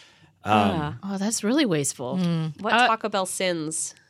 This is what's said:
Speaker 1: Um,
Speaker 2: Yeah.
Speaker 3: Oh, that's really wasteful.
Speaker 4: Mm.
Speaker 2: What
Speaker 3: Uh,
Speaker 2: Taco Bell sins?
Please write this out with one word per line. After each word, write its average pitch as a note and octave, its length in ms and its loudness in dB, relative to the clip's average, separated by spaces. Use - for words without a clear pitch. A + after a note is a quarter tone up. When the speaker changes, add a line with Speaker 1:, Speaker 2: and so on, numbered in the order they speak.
Speaker 1:
Um, G#2 260 6
Speaker 2:
Yeah. D3+ 240 0
Speaker 3:
Oh, G3 140 -4
that's G#3 260 -2
really C4 220 2
wasteful. C#3+ 520 -2
Speaker 4:
Mm. E3 440 0
Speaker 2:
What - 120 0
Speaker 3:
Uh, A#3+ 140 6
Speaker 2:
Taco A3+ 220 -2
Bell G3 160 -2
sins? E3+ 720 -4